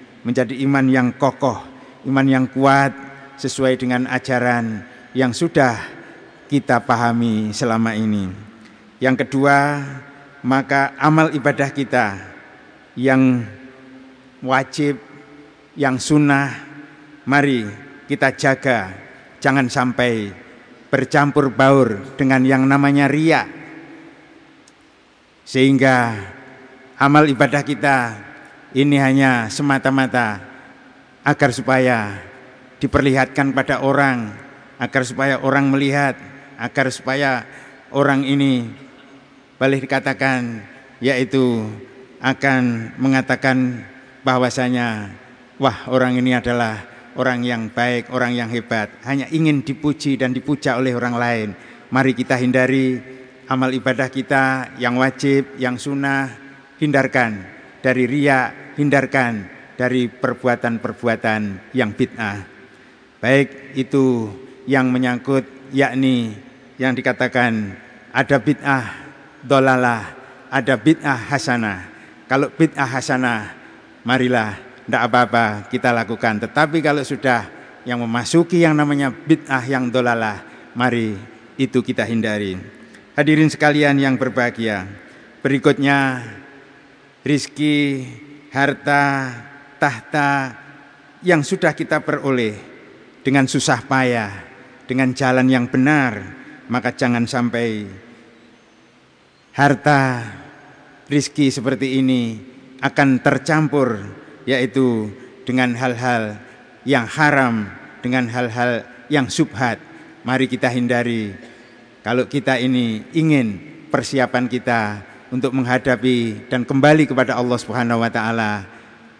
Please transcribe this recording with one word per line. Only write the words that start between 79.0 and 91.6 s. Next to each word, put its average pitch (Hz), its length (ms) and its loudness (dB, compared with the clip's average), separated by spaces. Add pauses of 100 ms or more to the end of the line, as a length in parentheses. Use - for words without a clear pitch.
bid'ah 139 520 0
yang 127 280 -2
dolalah, 117 480 0 (320)
mari 117 400 0 (480)
itu 123 240 0
kita 113 240 -4
hindari. 104 480 -2 (560)
Hadirin 151 400 4
sekalian 147 480 4
yang 135 160 2
berbahagia, 113 720 -2 (560)
berikutnya, 135 800 2 (960)
rizki, 143 840 -2 (440)
harta, 139 800 0 (480)
tahta 139 800 -2 (640)
yang 170 240 2
sudah 175 320 0